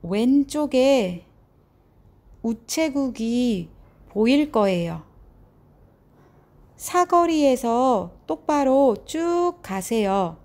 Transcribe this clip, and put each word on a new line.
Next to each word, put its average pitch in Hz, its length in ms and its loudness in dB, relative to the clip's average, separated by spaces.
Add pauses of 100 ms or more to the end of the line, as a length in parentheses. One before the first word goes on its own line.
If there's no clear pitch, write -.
왼쪽에 254 1200 0 (1160)
우체국이 240 1300 -4 (400)
보일 269 420 2
거예요. 175 500 0 (1700)
사거리에서 262 1300 0 (160)
똑바로 277 720 2 (100)
쭉 349 560 -2
가세요. 190 840 -2